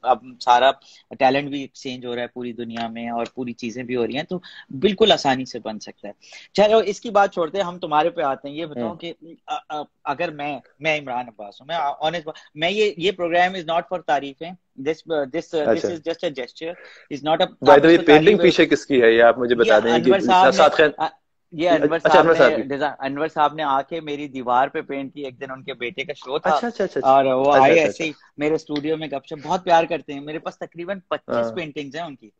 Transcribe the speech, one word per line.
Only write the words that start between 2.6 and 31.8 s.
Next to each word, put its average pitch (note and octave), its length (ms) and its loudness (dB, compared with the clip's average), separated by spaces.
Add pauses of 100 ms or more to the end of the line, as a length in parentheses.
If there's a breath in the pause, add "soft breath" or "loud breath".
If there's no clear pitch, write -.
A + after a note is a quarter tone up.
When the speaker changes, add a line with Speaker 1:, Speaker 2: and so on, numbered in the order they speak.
Speaker 1:
में A#2 200 -10
और A#2 260 -6
पूरी A#2+ 180 -10
चीजें A#2+ 320 -10
भी B2 80 -8
हो A#2 120 0
रही A2 100 -8
हैं, D#3 100 -6
तो F3+ 160 -8 (320 loud breath)
बिल्कुल F#3+ 380 2
आसानी C3 340 0
से A#2+ 140 -12
बन G#2+ 200 -10
सकता - 280 -18
है। G#2 60 -14 (420 loud breath)
चलो, G#3+ 260 4
इसकी G3+ 280 -6
बात G3 240 2
छोड़ते E3+ 240 -4
हैं, G3 80 -2
हम F3 120 -10
तुम्हारे F3 320 0
पे E3+ 120 -6
आते C#3 280 -4
हैं। C#3+ 60 -14
ये E3 100 -8
बताओ B2 220 -8
Speaker 2:
हम्म। E3+ 80 -8
Speaker 1:
कि, E3 420 -16 (120)
अ, D3+ 200 -8
अ, D3+ 140 -10 (220)
अगर D3+ 260 -4
मैं, C#3+ 300 -10 (200)
मैं D3+ 200 -2
इमरान B2 240 -8
अब्बास G#2+ 360 -18
हूँ, C#3+ 60 -20
मैं E3 100 -6
ऑनेस्ट, D#3 520 -4 (280 soft breath)
मैं E3 120 -2
ये, G#3 300 -2
ये F#3 120 0
program F3+ 440 0
is E3+ 140 -10
not E3+ 120 0
for F3 260 -8
तारीफें। D3 480 -6 (260)
This, D#3 140 -4
uh, D#3+ 240 -6
this, C#3+ 260 -6
uh, - 80 -14
this D3+ 140 -2
Speaker 2:
अच्छा। A#2+ 220 0
Speaker 1:
is E3+ 80 -6
just D#3+ 200 -8
a F3 120 -6
gesture, C3+ 420 -12 (420 loud breath)
is C3+ 60 -12
not D3+ 160 0
a, E3+ 60 -2
Speaker 2:
By F#3 40 4
the - 220 -2
way, - 20 8
Speaker 1:
आप C#3+ 160 8
इसको E3 200 6
Speaker 2:
पेंटिंग D#3 320 8
Speaker 1:
तारीफ E3+ 40 0
Speaker 2:
पीछे F3 240 4
किसकी C#3+ 340 0
है, A2+ 140 6
ये A#2 80 6
आप A#2 180 6
मुझे B2 160 0
Speaker 1:
ये A#2 40 -4
Speaker 2:
बता A2 200 6
दें A#2 240 2
कि - 80 4
Speaker 1:
अनवर F#3+ 100 4
साहब F3+ 240 4
ने, C3+ 60 6
Speaker 2:
साद D3+ 200 6
खान, D3+ 280 2
Speaker 1:
अ, D#3 140 -4 (400)
ये E3+ 140 -2
अनवर D#3 280 2
Speaker 2:
अच्छा, D#3+ 140 -2
Speaker 1:
साहब D#3+ 120 6
Speaker 2:
अनवर E3 120 4
Speaker 1:
ने E3 60 2
Speaker 2:
साहब B2+ 160 4
की। A#2 60 -4
Speaker 1:
डिजा-, C#3 400 -6
अनवर C#3 260 -6
साहब D3+ 300 -2
ने D#3 60 -6
आके C#3 380 -4
मेरी D3 260 -10
दीवार B2+ 420 -2
पे D#3 120 -8
पेंट C#3 320 -10
की D3 100 -14
एक B2+ 140 -14
दिन, C3+ 140 -14
उनके C3 220 -14
बेटे B2 300 -10
का C#3+ 100 -10
शो C#3 260 -8
था। F3+ 120 -2
Speaker 2:
अच्छा, D3+ 160 -2
अच्छा, A3+ 160 -6
अच्छा, F3 160 -6
अच्छा। C3+ 140 2
Speaker 1:
और C3+ 120 4
वो C3 180 0
Speaker 2:
अच्छा, C#3 200 4
Speaker 1:
आए C3+ 80 6
Speaker 2:
अच्छा, E3 120 4
Speaker 1:
ऐसे E3+ 200 -4
ही D#3 60 -6
Speaker 2:
अच्छा। - 300 -18
Speaker 1:
मेरे D3+ 180 -2
स्टूडियो D3+ 400 -6
में D#3 140 -10
गपशप, C#3+ 320 -12
बहुत F3+ 200 -4
प्यार E3+ 220 4
करते D3+ 280 -8
हैं। C#3+ 120 -14
मेरे D#3 140 -12
पास - 220 -14
तकरीबन F3 400 -12 (100)
पच्चीस C3+ 240 -6
Speaker 2:
हाँ। A#2 160 -2
Speaker 1:
पेंटिंग्स C#3+ 440 -10